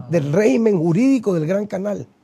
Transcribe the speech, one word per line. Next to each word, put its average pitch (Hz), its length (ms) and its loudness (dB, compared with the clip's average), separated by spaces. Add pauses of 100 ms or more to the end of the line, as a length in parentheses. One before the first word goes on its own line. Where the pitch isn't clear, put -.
del 147 220 0
régimen 214 480 2
jurídico 208 540 2
del 160 120 -2
Gran 202 220 -2
Canal 190 400 -8 (160)